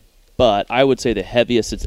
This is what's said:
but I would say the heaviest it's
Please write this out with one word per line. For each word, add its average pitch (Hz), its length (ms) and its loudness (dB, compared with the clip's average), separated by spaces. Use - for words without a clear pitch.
but 104 320 2
I 127 160 2
would 131 160 0
say 123 100 -2
the 101 100 -2
heaviest 117 520 0
it's 104 120 -10